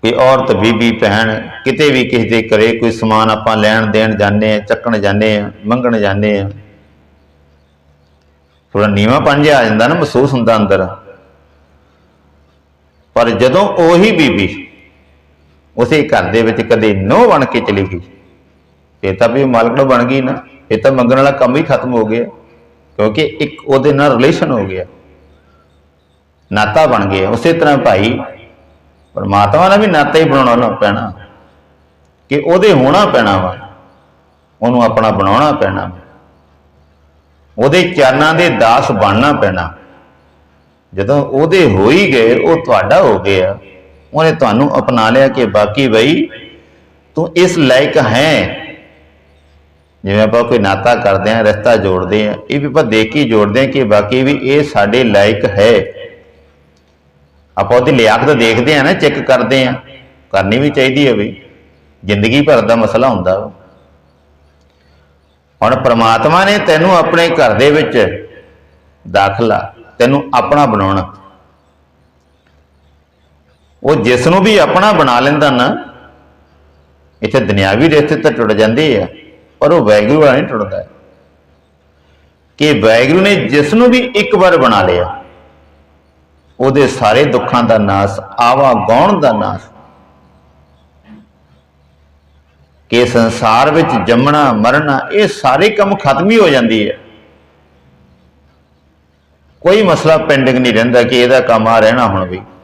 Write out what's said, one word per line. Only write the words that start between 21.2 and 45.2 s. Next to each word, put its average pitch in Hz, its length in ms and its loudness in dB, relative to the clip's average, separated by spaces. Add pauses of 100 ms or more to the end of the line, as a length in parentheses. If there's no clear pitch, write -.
ਕੰਮ 131 240 0
ਹੀ 156 80 0
ਖਤਮ 127 300 -4
ਹੋ 113 120 0
ਗਿਆ, 113 180 -4 (720)
ਕਿਉਂਕਿ 110 420 -2
ਇੱਕ 147 280 -8
ਉਹਦੇ 139 260 2
ਨਾਲ 139 220 2
ਰਿਲੇਸ਼ਨ 151 360 0
ਹੋ 110 140 -4
ਗਿਆ, 92 200 -10 (1700)
ਨਾਤਾ 107 340 0
ਬਣ 113 200 0
ਗਿਆ। 95 240 -2
ਉਸੇ 117 240 0
ਤਰ੍ਹਾਂ 151 240 2
ਭਾਈ 107 420 0 (920)
ਪਰਮਾਤਮਾ 104 560 0
ਨਾਲ 202 100 2
ਵੀ 214 80 0
ਨਾਤਾ 151 320 0
ਹੀ 160 40 4
ਬਣਾਉਣਾ 127 440 2
ਪੈਣਾ, 104 460 -4 (1160)
ਕਿ 147 100 -2
ਉਹਦੇ 185 340 2
ਹੋਣਾ 151 320 2
ਪੈਣਾ 110 320 0
ਵਾ, 92 200 -6 (1040)
ਉਹਨੂੰ 120 220 0
ਆਪਣਾ 110 260 0
ਬਣਾਉਣਾ 104 420 0
ਪੈਣਾ, 95 400 -6 (1700)
ਉਹਦੇ 170 360 0
ਚਰਨਾਂ 143 400 2
ਦੇ 170 160 0
ਦਾਸ 120 420 0
ਬਣਨਾ 107 420 0
ਪੈਣਾ। 90 400 -4 (1200)
ਜਦੋਂ 113 320 -2
ਉਹਦੇ 156 500 0
ਹੋ 98 160 2
ਹੀ 175 220 2
ਗਏ, 117 260 2
ਉਹ 165 260 0
ਤੁਹਾਡਾ 117 360 2
ਹੋ 113 180 2
ਗਿਆ, 95 400 -2 (540)
ਉਹਨੇ 156 180 0
ਤੁਹਾਨੂੰ 135 480 0
ਅਪਣਾ 113 300 0
ਲਿਆ 135 180 4